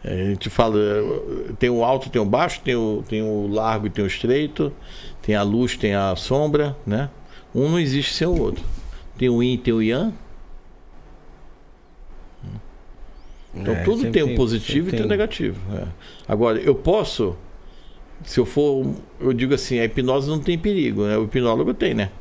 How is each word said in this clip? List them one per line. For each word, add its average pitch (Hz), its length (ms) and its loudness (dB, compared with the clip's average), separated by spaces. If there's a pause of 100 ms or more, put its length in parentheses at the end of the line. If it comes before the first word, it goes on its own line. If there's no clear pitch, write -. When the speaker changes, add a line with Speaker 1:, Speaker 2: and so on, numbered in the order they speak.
Speaker 1:
É, 87 80 -4 (100)
a 95 40 0
gente 101 260 -2
fala, 113 240 4 (800)
tem 127 140 4
o 117 120 4
alto, 131 280 2
tem 120 100 4
o 104 40 4
baixo, 131 380 2
tem 127 120 2
o, 110 340 0
tem 110 140 -2
o 107 240 0
largo 107 400 0
e - 20 0
tem 101 140 0
o 98 40 2
estreito, 123 640 0 (520)
tem 107 100 2
a 104 80 4
luz, 113 340 2
tem 101 200 0
a 98 200 2
sombra, 147 720 0
né? 123 240 -2 (460)
Um 135 140 2
não 170 100 2
existe 139 340 0
sem 160 140 0
o 175 120 2
outro. 107 240 -2 (540)
Tem 123 120 4
o 120 120 4
yin, 127 160 2
tem 123 160 0
o 113 80 2
yang. 131 320 2 (3500)
Então, 95 200 -2
Speaker 2:
É, 85 100 0
Speaker 1:
tudo 220 140 2
Speaker 2:
sempre 165 140 0
Speaker 1:
tem 117 120 4
o 139 40 2
Speaker 2:
tem, 123 80 0
Speaker 1:
positivo 120 500 2
Speaker 2:
sempre 185 40 -2
Speaker 1:
e - 20 -2
tem - 140 0
o 208 40 0
Speaker 2:
tem. 202 80 2
Speaker 1:
negativo, 104 420 -2 (140)
é. 95 140 -6 (400)
Agora, 110 320 2
eu 139 160 2
posso, 139 600 0 (880)
se - 160 -2
eu 190 60 4
for, 139 400 2 (340)
eu 131 120 2
digo 127 220 2
assim, 127 260 0
a 117 60 4
hipnose 135 440 0
não 156 100 -2
tem 170 180 0
perigo, 147 480 2
né? 107 120 2
O 113 60 2
hipnólogo 123 500 2
tem, 151 200 0
né? 104 280 0